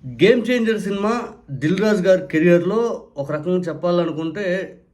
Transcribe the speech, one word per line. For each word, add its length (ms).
గేమ్ 440
చేంజర్ 300
సినిమా 480
దిల్ 320
రాజు 180
గారి 260
కెరియర్‌లో 800
ఒక 140
రకంగా 260
చెప్పాలనుకుంటే 1200